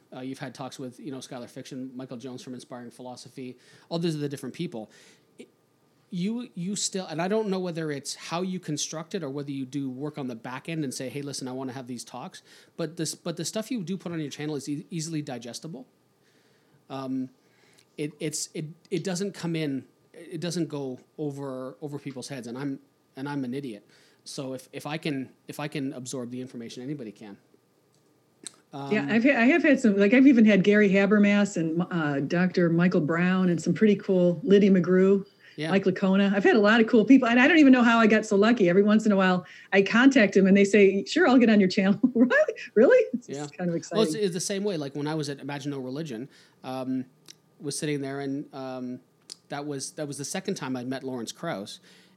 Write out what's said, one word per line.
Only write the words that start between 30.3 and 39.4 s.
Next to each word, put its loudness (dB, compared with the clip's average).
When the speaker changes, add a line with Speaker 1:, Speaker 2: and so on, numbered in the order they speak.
Speaker 2:
had 6
Gary 6
Habermas 4
and, -2
uh, -2
Doctor 0
Michael 2
Brown 0
and 0
some 0
pretty 4
cool, 2
Liddy 6
McGrew, 4
Speaker 1:
Yeah. -4
Speaker 2:
Mike 2
Licona. 2
I've 2
had 6
a 4
lot 6
of 4
cool 6
people, 6
and 2
I 6
don't 4
even 8
know 6
how 6
I 6
got 4
so 2
lucky. 4
Every 6
once 4
in 4
a 4
while, 2